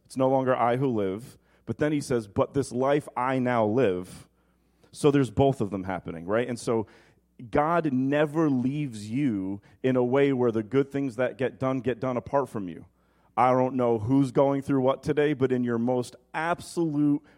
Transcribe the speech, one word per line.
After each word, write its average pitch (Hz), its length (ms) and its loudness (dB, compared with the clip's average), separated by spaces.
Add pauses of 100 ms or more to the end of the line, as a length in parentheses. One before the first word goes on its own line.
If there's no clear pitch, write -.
It's - 120 -14
no 131 100 2
longer 131 260 2
I 120 220 2
who 135 120 -2
live." 107 500 -4 (280)
But 113 120 -6
then 151 160 0
he 147 80 -2
says, 117 260 -2
"But 127 260 -2
this 135 200 -2
life 139 420 2
I 131 240 0
now 123 260 2
live." 101 640 -2 (640)
So 147 200 2
there's 135 200 4
both 135 300 2
of 104 80 -2
them 92 160 -6
happening, 85 400 -8
right? 113 220 0
And 120 120 -8
so 113 280 -2 (600)
God 160 420 0
never 143 600 0
leaves 127 580 -4
you 104 520 -2 (200)
in 127 140 2
a 127 80 2
way 139 280 2
where 123 200 2
the 113 100 0
good 135 300 0
things 139 240 -4
that 123 240 -2
get 120 200 -4
done 131 200 -2
get 117 200 -4
done 127 160 -4
apart 127 340 -2
from 98 200 -8
you. - 160 -14 (500)
I 123 140 4
don't 127 240 4
know 120 240 2
who's 131 340 2
going 139 300 2
through 135 200 0
what 135 200 2
today, 147 320 0
but 135 180 0
in 123 120 0
your 120 160 -2
most 123 360 -2 (200)
absolute 156 840 0 (180)